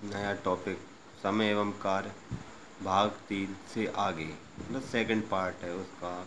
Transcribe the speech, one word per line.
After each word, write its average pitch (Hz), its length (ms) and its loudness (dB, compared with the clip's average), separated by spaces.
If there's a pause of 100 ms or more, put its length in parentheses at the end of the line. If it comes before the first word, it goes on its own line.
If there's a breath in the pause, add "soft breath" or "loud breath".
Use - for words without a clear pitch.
नया 101 300 0
topic, 92 420 0 (460)
समय 107 240 4
एवं 104 260 4
कार्य, 98 380 0 (720)
भाग 98 260 6 (200)
तीन 98 260 0 (180)
से 110 120 2 (120)
आगे, 90 280 2 (340)
मतलब 131 240 -4
second 110 460 2
part 95 340 0
है 87 120 -2
उसका 90 360 -6 (140)